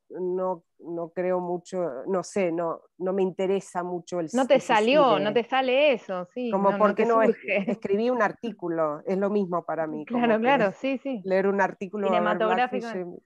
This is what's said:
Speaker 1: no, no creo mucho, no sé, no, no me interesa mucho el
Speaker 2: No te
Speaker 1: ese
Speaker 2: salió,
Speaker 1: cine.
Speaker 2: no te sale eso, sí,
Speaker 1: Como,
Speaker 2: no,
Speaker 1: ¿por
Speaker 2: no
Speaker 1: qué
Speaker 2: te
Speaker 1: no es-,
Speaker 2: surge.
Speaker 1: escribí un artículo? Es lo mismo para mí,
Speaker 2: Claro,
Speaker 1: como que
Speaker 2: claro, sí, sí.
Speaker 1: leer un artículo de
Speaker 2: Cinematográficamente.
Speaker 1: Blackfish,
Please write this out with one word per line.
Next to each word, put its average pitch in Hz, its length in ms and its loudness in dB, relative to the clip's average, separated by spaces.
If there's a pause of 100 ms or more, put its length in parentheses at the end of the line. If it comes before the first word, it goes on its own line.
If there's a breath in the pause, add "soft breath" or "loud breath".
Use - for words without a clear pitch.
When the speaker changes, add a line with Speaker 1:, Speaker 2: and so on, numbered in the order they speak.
(100)
Speaker 1:
no, 180 520 -4 (180)
no 165 340 -8
creo 180 260 -2
mucho, 175 640 -6
no 185 160 0
sé, 180 300 -2
no, 165 300 -4 (160)
no 185 160 -2
me 196 80 2
interesa 185 600 -2
mucho 175 380 -6
el 160 120 -4
Speaker 2:
No 254 140 2
te 277 100 4
Speaker 1:
ese - 100 -6
Speaker 2:
salió, 240 480 4
Speaker 1:
cine. 190 100 2
Speaker 2:
no 208 80 0
te 226 120 0
sale 262 500 2
eso, 180 400 -6
sí, 247 160 -4
Speaker 1:
Como, 196 220 2
Speaker 2:
no, 202 60 -2
Speaker 1:
¿por 208 120 6
Speaker 2:
no 202 40 -2
Speaker 1:
qué 220 100 2
Speaker 2:
te 233 40 2
Speaker 1:
no 226 140 4
es-, 220 120 6
Speaker 2:
surge. 196 360 -2
Speaker 1:
escribí 202 400 0
un 247 120 0
artículo? 165 840 -2
Es 185 120 0
lo 202 120 0
mismo 180 340 -2
para 160 220 -4
mí, 151 180 -8
Speaker 2:
Claro, 240 200 -2
Speaker 1:
como 226 120 4
que 220 60 -2
Speaker 2:
claro, 240 380 4
sí, 269 220 -2
sí. 254 220 -6
Speaker 1:
leer 190 220 2
un 196 140 2
artículo 196 480 -2
de 190 40 2
Speaker 2:
Cinematográficamente. 220 920 0
Speaker 1:
Blackfish, 175 220 -14